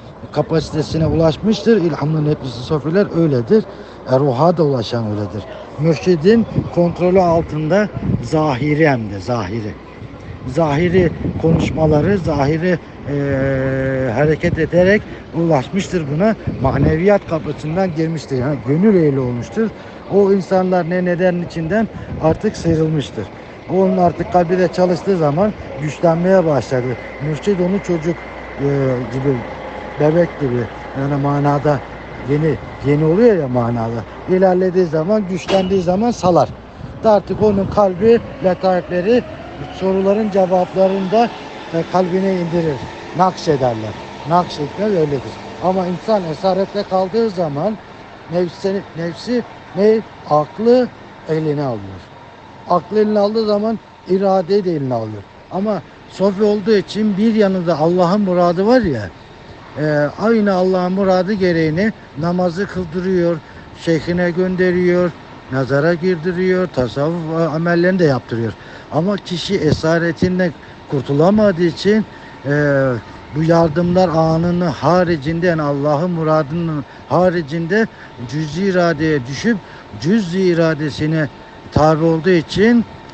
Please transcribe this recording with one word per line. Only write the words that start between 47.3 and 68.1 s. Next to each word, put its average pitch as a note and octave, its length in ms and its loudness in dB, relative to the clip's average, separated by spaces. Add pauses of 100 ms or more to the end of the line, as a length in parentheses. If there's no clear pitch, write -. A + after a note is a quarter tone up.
nefsi, F3+ 480 -2 (160)
nefsi F#3 460 -4 (320)
ne? G#3+ 240 4 (300)
Aklı A3 580 4 (420)
eline D#3 340 -2
alıyor. G2 380 -6 (680)
Aklı F3+ 300 0
eline G#3+ 200 2
aldığı G#3+ 260 0
zaman G#3 340 0 (300)
iradeyi F#3+ 560 2
de F3+ 60 0
eline C#3 220 -2
alıyor. G#2+ 300 -6 (280)
Ama G3 300 -2 (280)
sofi G3 340 0
olduğu G#3 320 4
için G3+ 420 0
bir G#3+ 180 2
yanında F#3 440 2
Allah'ın F3+ 420 2
muradı F3+ 460 2
var B3 140 6
ya, A#2 280 -2 (720)
e, D3 300 0 (120)
aynı G#3 320 4
Allah'ın F#3 380 2
muradı F#3+ 420 2
gereğini F3+ 600 0 (260)
namazı F3+ 480 -2
kıldırıyor, F3 720 -2 (440)
şeyhine F3 500 0
gönderiyor, F3+ 800 2 (400)
nazara C#3 420 2
girdiriyor, F3+ 720 0
tasavvuf D#3 880 -2
amellerini E3+ 440 2
de F3 60 4
yaptırıyor. A#2 480 -2 (380)